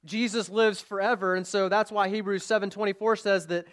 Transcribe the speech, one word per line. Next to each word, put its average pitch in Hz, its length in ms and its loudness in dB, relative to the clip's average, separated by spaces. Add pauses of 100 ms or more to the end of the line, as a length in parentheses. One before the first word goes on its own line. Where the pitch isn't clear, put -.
Jesus 214 440 -2
lives 214 320 2
forever, 196 560 0
and 185 100 -4
so 190 220 0
that's 208 240 2
why 202 160 2
Hebrews 196 340 -2
seven 202 280 0
twenty-four 208 460 0
says 196 320 0
that 175 240 -4